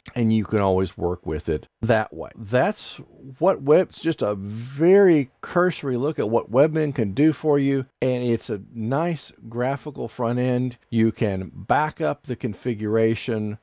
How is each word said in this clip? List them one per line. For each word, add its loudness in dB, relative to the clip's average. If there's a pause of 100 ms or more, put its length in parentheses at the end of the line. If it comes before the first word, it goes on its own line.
(160)
and 2
you 2
can 0
always 2
work -4
with -6
it -2 (140)
that 0
way. -12
That's -2 (420)
what 0
web, 4
it's -20
just -2
a 0
very 4 (100)
cursory -2
look -2
at -2
what 0
Webmin 2
can -2
do 4
for 0
you, 0 (140)
and 0
it's 0
a -6 (120)
nice -4 (160)
graphical -6
front -2
end. -2 (120)
You 4
can -2
back -2
up -4
the -8
configuration -2